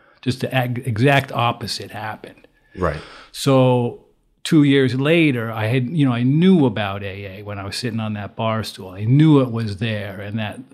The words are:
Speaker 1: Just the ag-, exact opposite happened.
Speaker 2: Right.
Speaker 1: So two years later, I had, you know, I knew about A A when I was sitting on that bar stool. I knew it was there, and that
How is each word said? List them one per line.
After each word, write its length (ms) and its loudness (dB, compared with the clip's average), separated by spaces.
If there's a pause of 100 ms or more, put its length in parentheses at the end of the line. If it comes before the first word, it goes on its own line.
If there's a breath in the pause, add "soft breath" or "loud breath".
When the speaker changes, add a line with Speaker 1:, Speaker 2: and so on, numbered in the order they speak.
(220 soft breath)
Speaker 1:
Just 180 -4
the 140 -4
ag-, 320 -2
exact 460 2
opposite 580 -4
happened. 580 -14 (300)
Speaker 2:
Right. 220 -2 (320 loud breath)
Speaker 1:
So 760 2 (380)
two 180 6
years 320 4
later, 560 0
I 160 -4
had, 240 0
you 160 2
know, 60 2
I 100 -2
knew 440 4
about 360 -4
A 380 -12
A 20 -14
when 160 -10
I 60 -8
was 120 -8
sitting 220 -6
on 160 -4
that 220 -10
bar 260 -2
stool. 280 -14
I 140 -10
knew 360 6
it 100 2
was 280 -4
there, 420 -6
and 180 -8
that 220 -6 (140)